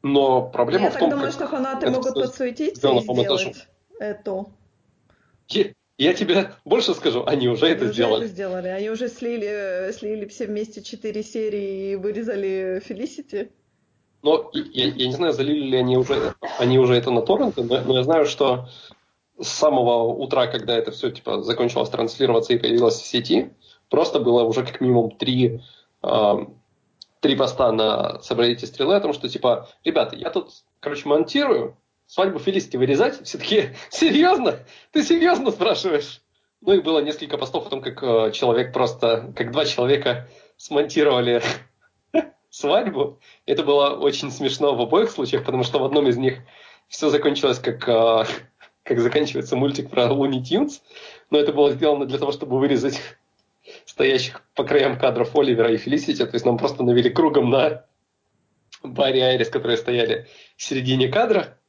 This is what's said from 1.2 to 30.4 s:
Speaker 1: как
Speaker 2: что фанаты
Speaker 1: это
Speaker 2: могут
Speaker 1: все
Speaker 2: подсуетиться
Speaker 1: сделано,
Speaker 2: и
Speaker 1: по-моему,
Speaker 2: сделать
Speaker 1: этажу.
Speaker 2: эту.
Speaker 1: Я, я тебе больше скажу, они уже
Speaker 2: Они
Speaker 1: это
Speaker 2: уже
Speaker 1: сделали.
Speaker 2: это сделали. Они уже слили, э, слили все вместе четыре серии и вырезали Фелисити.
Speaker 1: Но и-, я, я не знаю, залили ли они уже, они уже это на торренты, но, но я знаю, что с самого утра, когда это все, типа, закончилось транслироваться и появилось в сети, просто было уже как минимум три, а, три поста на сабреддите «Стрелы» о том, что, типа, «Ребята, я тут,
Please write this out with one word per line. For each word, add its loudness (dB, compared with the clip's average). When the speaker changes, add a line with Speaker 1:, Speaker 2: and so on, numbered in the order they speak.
Speaker 1:
как -4
Speaker 2:
что -6
фанаты -4
Speaker 1:
это 0
Speaker 2:
могут -2
Speaker 1:
все -2
Speaker 2:
подсуетиться -4
Speaker 1:
сделано, 2
Speaker 2:
и -10
Speaker 1:
по-моему, 0
Speaker 2:
сделать -4
Speaker 1:
этажу. -8
Speaker 2:
эту. -10
Speaker 1:
Я, 0
я 2
тебе 0
больше 2
скажу, -2
они 0
уже 2
Speaker 2:
Они 4
Speaker 1:
это -2
Speaker 2:
уже -2
Speaker 1:
сделали. 2
Speaker 2:
это -10
сделали. -8
Они -6
уже -6
слили, -6
э, -6
слили -8
все -10
вместе -8
четыре -10
серии -6
и -4
вырезали -4
Фелисити. -10
Speaker 1:
Но 2
и-, -6
я, -2
я -2
не -2
знаю, 0
залили -2
ли 2
они 2
уже, 0
они 4
уже 6
это 0
на 2
торренты, 0
но, 0
но 0
я 2
знаю, 2
что 0
с -10
самого 2
утра, 0
когда -4
это -2
все, -4
типа, -6
закончилось -2
транслироваться 0
и 2
появилось 2
в -12
сети, -2
просто 0
было 4
уже 0
как -10
минимум 2
три, 0
а, 2
три 2
поста 2
на 0
сабреддите 0
«Стрелы» 0
о 2
том, -2
что, -6
типа, -2
«Ребята, 0
я -8
тут, -6